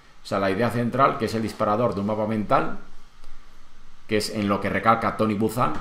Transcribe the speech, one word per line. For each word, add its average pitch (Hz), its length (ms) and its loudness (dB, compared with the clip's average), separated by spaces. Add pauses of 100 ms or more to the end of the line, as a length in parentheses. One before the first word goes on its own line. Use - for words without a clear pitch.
(220)
O - 40 -16
sea, 104 120 0
la 98 120 2
idea 107 200 2
central, 120 480 2
que 110 60 0
es 107 100 -2
el 113 80 0
disparador 107 520 0
de 101 60 -2
un 98 60 0
mapa 107 200 0
mental, 113 520 2 (1300)
que 107 120 2
es 104 120 -2
en 104 180 -2
lo 101 120 2
que 101 80 -2
recalca 104 480 2
Tony 107 180 2
Buzan, 123 460 0